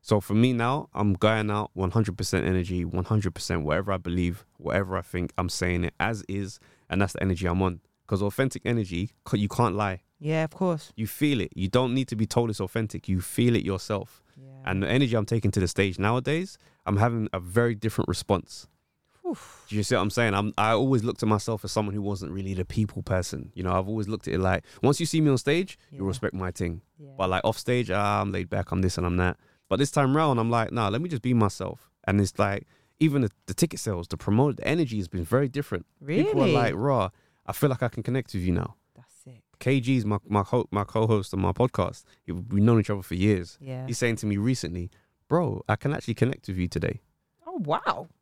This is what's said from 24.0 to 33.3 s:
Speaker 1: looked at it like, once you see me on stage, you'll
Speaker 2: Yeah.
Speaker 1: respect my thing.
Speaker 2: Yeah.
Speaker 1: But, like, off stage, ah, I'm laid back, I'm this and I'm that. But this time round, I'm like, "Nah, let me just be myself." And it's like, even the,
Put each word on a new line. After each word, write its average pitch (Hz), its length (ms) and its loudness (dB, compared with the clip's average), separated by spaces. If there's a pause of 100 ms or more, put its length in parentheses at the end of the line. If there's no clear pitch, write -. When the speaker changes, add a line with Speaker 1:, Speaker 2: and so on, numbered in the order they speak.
Speaker 1:
looked 107 180 -6
at - 60 -4
it 90 80 0
like, 92 240 0 (180)
once 147 180 4
you 170 60 0
see 160 140 2
me 151 100 6
on 131 60 6
stage, 165 420 0 (120)
you'll 135 140 -8
Speaker 2:
Yeah. 98 100 0
Speaker 1:
respect - 180 -4
my 92 180 -4
thing. 87 300 -4 (180)
Speaker 2:
Yeah. 143 200 -20
Speaker 1:
But, 92 100 0
like, 92 160 0
off 113 140 0
stage, 123 320 0
ah, 101 320 2
I'm 98 100 -2
laid 92 160 -4
back, - 240 -2
I'm 92 80 0
this 92 160 2
and 87 100 -2
I'm 87 120 0
that. 90 180 2 (320)
But 95 100 0
this 139 120 2
time 139 260 2
round, 143 240 4
I'm 113 100 0
like, 117 220 0
"Nah, 113 160 0
let 113 140 0
me 175 80 -6
just 131 100 -4
be 123 140 2
myself." 95 560 0 (140)
And 101 180 4
it's - 160 -2
like, 101 280 0 (340)
even 143 200 4
the, 117 100 2 (140)